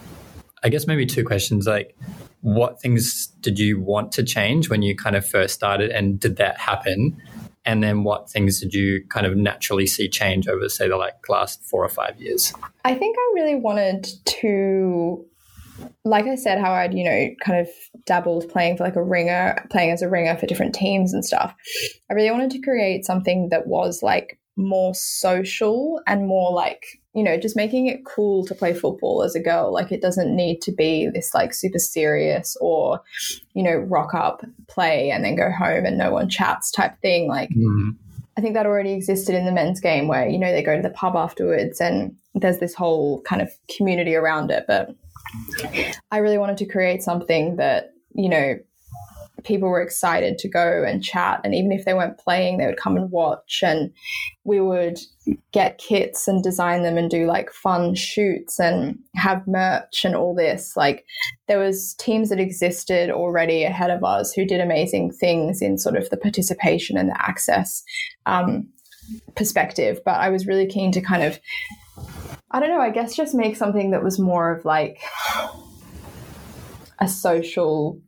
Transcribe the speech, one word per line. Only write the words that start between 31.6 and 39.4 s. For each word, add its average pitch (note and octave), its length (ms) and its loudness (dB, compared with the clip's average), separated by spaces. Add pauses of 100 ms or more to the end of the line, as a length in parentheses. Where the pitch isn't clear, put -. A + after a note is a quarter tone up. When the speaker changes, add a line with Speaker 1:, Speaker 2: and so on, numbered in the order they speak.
Speaker 2:
serious D3+ 800 0
or, D#3+ 400 0 (540)
you F#3+ 80 -2
know, E3+ 140 2
rock D#3+ 360 -2
up, - 320 -2 (240)
play, D3+ 420 2
and - 140 0
then - 120 0
go E3+ 140 2
home E3+ 360 0
and - 100 -2
no - 140 2
one - 180 0
chats - 420 -2
type - 300 -2
thing. F3 280 2
Like, C3+ 220 -2
Speaker 1:
Mm. G#2+ 460 2 (400)
Speaker 2:
I A3 60 -2
think G#3+ 120 0
that G#3+ 120 2
already G3+ 260 2
existed F#3+ 420 0
in F3+ 120 0